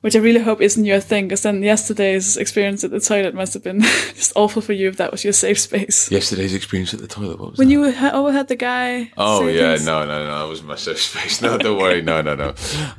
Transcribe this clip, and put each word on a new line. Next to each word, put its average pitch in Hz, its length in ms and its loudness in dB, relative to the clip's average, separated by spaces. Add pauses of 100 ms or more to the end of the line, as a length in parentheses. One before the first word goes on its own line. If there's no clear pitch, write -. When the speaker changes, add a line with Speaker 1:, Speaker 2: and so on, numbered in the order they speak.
Speaker 1:
which 220 140 0
I 220 40 8
really 233 220 6
hope 220 200 2
isn't 208 240 4
your 196 140 4
thing, 196 280 0
'cause 190 140 -4
then 202 220 0
yesterday's 202 720 0
experience 202 460 -2
at - 80 -4
the 214 80 -4
toilet 202 340 0
must 185 220 -6
have 196 80 -12
been 190 180 0
<laughs> - 340 0
just - 200 -4
awful 208 260 2
for 214 120 -4
you 190 140 0
if 190 100 -2
that 180 140 -2
was - 120 -8
your 202 100 0
safe 202 260 2
space. - 520 -2
Speaker 2:
Yesterday's 98 420 0
experience 95 400 -4
at - 60 -10
the - 80 -14
toilet, 98 320 -10
what - 120 -12
was - 80 -8
Speaker 1:
When 269 100 8
Speaker 2:
that? 285 40 8
Speaker 1:
you 285 120 4
he-, 254 260 0
overheard 277 380 0
the 254 80 0
guy 247 600 -4
Speaker 2:
Oh, 104 300 2
Speaker 1:
say 80 100 0
Speaker 2:
yeah, 80 180 4
Speaker 1:
things? 78 120 -2
Speaker 2:
no, 78 180 0
no, 76 220 -4
no, 73 140 -6
that 78 60 -6
wasn't 78 200 -12
my 71 80 -10
safe - 260 -6
space. - 400 -6
<laughs> 120 40 -2
No, 113 120 0
don't 104 220 0
worry, 90 240 2
no, 80 180 0
no, 73 140 -2
no. 71 180 -6 (440)